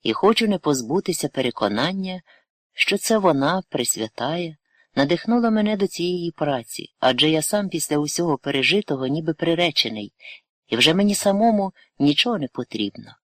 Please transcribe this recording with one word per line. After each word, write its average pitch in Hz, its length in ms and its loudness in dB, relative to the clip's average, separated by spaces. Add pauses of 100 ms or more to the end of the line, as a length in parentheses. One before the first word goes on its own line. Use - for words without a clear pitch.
і 110 100 -2
хочу 220 360 2
не 196 100 0
позбутися 147 680 -2
переконання, 147 920 -2 (500)
що - 260 -2
це 220 200 2
вона, 170 500 2
Пресвятая, 135 880 -4 (380)
надихнула 220 560 2
мене 214 260 2
до 196 100 0
цієї 175 440 -2
праці, - 680 -6
адже 131 320 4
я 156 120 2
сам 208 260 -2
після 151 300 -2
усього 151 400 0
пережитого 139 680 0
ніби 160 280 -2
приречений, 156 800 -2 (560)
і 113 80 -2
вже 151 180 4
мені 202 200 2
самому 202 580 2 (260)
нічого 147 400 2
не 143 100 -4
потрібно. - 680 -8 (100)